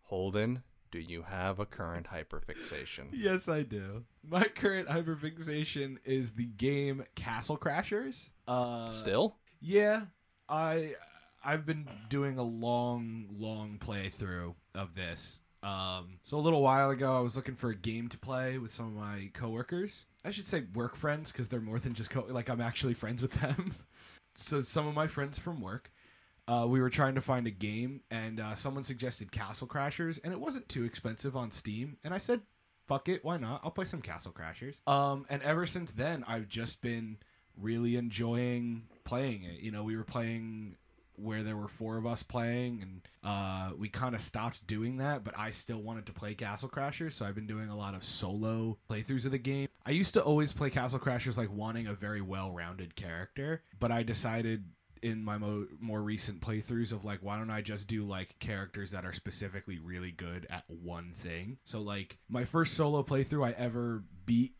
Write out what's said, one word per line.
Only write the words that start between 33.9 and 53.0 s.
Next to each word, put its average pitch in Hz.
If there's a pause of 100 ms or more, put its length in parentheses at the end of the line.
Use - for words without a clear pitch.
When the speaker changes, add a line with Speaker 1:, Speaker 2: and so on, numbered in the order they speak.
Speaker 2:
Castle 82
Crashers." 85
Um, 139
and 139
ever 160
since 170
then, 135
I've 113
just 113
been 113 (380)
really 117
enjoying 117 (160)
playing 123
it. 87
You 110
know, 107
we 110
were 113
playing 113 (380)
where 107
there 107
were 101
four 113
of 113
us 117
playing, 120
and, 92 (140)
uh, 95
we 104
kinda 120
stopped 113
doing 113
that, 135
but 104
I 110
still 113
wanted 107
to 104
play 104
Castle 107
Crashers, 147
so -
I've 101
been 110
doing 107
a 104
lot 101
of 92
solo 110 (100)
playthroughs 120
of 135
the 135
game. 135 (180)
I 123
used 175
to 208
always 151
play 139
Castle 127
Crashers, 123
like, 110
wanting 110
a 101
very 104
well-rounded 92
character, 98 (160)